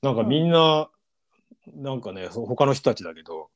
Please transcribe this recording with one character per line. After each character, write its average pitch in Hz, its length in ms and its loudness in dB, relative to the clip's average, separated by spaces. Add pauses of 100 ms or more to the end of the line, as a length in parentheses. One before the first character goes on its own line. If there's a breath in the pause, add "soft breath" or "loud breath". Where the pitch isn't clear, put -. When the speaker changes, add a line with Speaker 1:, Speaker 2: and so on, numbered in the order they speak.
Speaker 1:
な 135 100 0
ん 113 40 -2
か 113 80 0
み 135 180 2
ん 170 80 2
な、 160 400 4 (760)
Speaker 2:
う - 100 -20
ん。 139 60 -14
Speaker 1:
な 135 100 -8
ん 123 80 -8
か 95 120 -12
ね、 92 180 -12
そ 117 120 -10
う、 - 20 -8
他 127 200 2
の 139 80 2
人 139 160 0
た 110 60 0
ち - 80 -16
だ 85 100 -12
け 80 80 -20
ど 80 340 -14